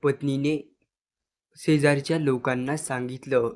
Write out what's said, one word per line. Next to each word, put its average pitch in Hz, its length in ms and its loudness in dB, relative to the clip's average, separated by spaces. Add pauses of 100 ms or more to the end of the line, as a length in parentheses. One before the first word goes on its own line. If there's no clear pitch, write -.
पत्नीने 143 720 -2 (800)
शेजारच्या 147 640 2
लोकांना 131 580 -2
सांगितलं, 127 800 -2